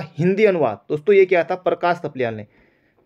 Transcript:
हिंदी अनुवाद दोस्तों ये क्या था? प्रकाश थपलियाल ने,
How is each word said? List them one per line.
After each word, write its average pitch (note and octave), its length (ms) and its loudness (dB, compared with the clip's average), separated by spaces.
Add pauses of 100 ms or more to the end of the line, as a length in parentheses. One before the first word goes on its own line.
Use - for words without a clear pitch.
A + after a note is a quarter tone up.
(100)
हिंदी F#3 340 0
अनुवाद D3+ 440 0
दोस्तों D3+ 260 0
ये F#3+ 120 6
क्या F3 180 2
था? F#3 120 -6
प्रकाश F3 480 -2
थपलियाल B2+ 300 -6
ने, G#2+ 120 -14 (580)